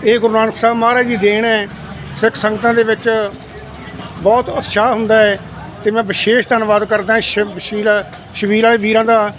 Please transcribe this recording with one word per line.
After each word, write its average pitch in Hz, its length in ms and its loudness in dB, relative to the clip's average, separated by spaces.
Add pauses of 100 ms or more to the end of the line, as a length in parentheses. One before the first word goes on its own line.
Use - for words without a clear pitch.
ਇਹ 233 140 4
ਗੁਰੂ 214 140 0
ਨਾਨਕ 220 240 0
ਸਾਹਿਬ 233 200 2
ਮਹਾਰਾਜ 240 300 2
ਦੀ 240 120 -2
ਦੇਣ 208 260 2
ਹੈ। 220 220 0 (540)
ਸਿੱਖ 220 160 2
ਸੰਗਤਾਂ 214 380 0
ਦੇ 233 100 4
ਵਿੱਚ 220 240 -2 (1080)
ਬਹੁਤ 226 300 2
ਉਤਸ਼ਾਹ - 440 0
ਹੁੰਦਾ 220 260 2
ਹੈ 208 200 4 (460)
ਤੇ 208 60 2
ਮੈਂ 226 140 0
ਵਿਸ਼ੇਸ਼ 208 440 0
ਧੰਨਵਾਦ 214 360 2
ਕਰਦਾ 208 380 0
ਸ਼ਿਵ-, 202 360 -2
ਸ਼ੀਲ-, 208 460 0 (300)
ਸ਼ਬੀਲ 214 300 2
ਵਾਲੇ 233 140 6
ਵੀਰਾਂ 220 260 2
ਦਾ 220 340 2